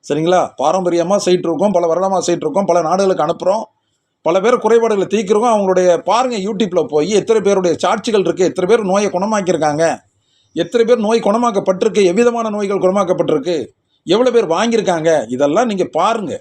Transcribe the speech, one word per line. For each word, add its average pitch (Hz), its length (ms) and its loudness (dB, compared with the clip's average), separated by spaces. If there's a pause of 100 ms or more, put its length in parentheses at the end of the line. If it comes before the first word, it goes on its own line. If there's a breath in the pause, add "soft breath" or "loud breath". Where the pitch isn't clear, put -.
சரிங்களா? 160 320 0 (160)
பாரம்பரியமா 175 580 0
செய்யிட்டு 180 320 -2
இருக்கோம், 165 240 -2
பல 175 160 0
வருடமா 185 320 -2
செய்யிட்டு 160 260 -4
இருக்கோம், 180 200 -2
பல 170 160 2
நாடுகளுக்கு 175 420 0
அனுப்புறோம், 170 400 -4 (580)
பல 170 180 0
பேர் 233 180 2
குறைபாடுகளை 220 500 2
தீர்க்கிறோம். 214 460 2
அவங்களுடைய 180 440 2
பாருங்க, 240 400 0
YouTube-ல 185 500 -2
போய் 151 220 0
எத்தனை 214 320 2
பேருடைய 185 380 2
சாட்சிகள் 208 400 0
இருக்கு, 170 240 0
எத்தனை 180 320 2
பேர் 220 100 0
நோயை 196 240 0
குணமாக்கியிருக்காங்க, 165 880 0 (560)
எத்தனை 170 340 0
பேர் 226 180 2
நோய் 226 140 2
குணமாக்கப்பட்டிருக்கு, 208 840 0
எவ்விதமான 226 460 2
நோய்கள் 202 280 -4
குணமாக்கப்பட்டிருக்கு, 160 920 0 (360)
எவ்வளோ 233 280 2
பேர் 214 160 2
வாங்கியிருக்காங்க, 165 840 0
இதெல்லாம் 147 340 0
நீங்க 190 200 -2
பாருங்க. 185 560 -2